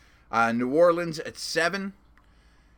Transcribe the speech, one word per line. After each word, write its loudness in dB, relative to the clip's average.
Uh, 2
New -2
Orleans 4
at -12
seven. -4